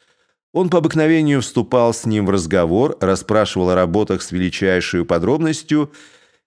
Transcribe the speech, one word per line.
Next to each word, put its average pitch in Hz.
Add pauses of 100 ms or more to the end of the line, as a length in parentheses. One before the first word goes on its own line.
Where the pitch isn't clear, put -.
(540)
Он 180
по 175
обыкновению 156
вступал 120
с -
ним 107
в 92
разговор, 92
расспрашивал 95
о 90
работах 92
с -
величайшей 90
подробностью 151 (560)